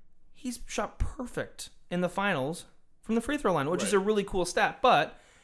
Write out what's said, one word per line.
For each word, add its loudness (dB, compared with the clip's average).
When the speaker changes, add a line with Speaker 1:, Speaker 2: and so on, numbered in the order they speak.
Speaker 1:
he's -10
shot -6
perfect -6
in -2
the 0
finals -2
from -2
the 2
free -2
throw 2
line, 0
which 0
is 0
Speaker 2:
Right. 6
Speaker 1:
a -4
really 2
cool -2
stat. 0
But 4